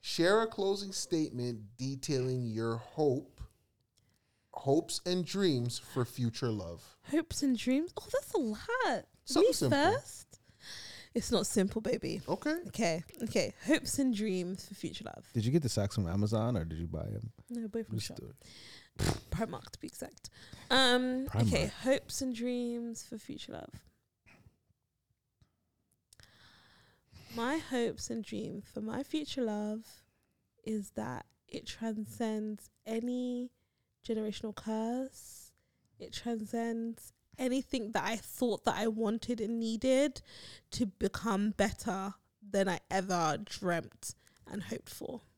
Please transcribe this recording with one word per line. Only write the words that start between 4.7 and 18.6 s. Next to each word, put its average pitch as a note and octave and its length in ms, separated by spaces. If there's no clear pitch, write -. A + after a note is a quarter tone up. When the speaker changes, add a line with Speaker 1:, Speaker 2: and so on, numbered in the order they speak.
Speaker 1:
and F3+ 180
dreams D3 560
for B2 140
future A#2+ 420
love. F2 340
Speaker 2:
Hopes D#4+ 320
and C4+ 160
dreams? C#4+ 420
Oh, - 100
that's - 220
a G#4+ 60
lot. C#4 680
Speaker 1:
Something E4+ 240
Speaker 2:
Me - 20
Speaker 1:
simple. - 260
Speaker 2:
first? - 600
It's - 160
not G#3+ 160
simple, G#3 360
baby. A3 440
Speaker 1:
Okay. D4+ 300
Speaker 2:
Okay, E3+ 340
okay. F3+ 280
Hopes - 320
and C4 160
dreams F#3 520
for - 80
future - 300
love. - 300
Speaker 3:
Did A2+ 100
you B2 80
get E3 100
the B2 60
socks G2+ 280
from G2 120
Amazon G#2+ 480
or E2 80
did D#2+ 140
you E2+ 80
buy D#2 180
'em? G#2+ 280
Speaker 2:
No, A#3 180
both A3 200
from A2+ 80
Speaker 3:
Just G#2+ 120
Speaker 2:
shop. - 100
Speaker 3:
do A#1+ 120
it. - 60